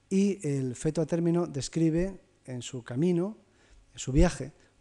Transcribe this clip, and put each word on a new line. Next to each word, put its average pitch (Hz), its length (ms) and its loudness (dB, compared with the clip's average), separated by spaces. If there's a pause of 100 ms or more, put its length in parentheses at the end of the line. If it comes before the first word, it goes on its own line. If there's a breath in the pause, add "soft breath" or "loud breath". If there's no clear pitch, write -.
y 196 380 2
el 131 300 -2
feto 156 260 -2
a 156 40 0
término 170 400 2
describe 160 760 0 (240)
en 127 180 -10
su 120 220 -10
camino, 175 540 0 (540 soft breath)
en - 60 -20
su - 140 -6
viaje, 151 400 4 (280 soft breath)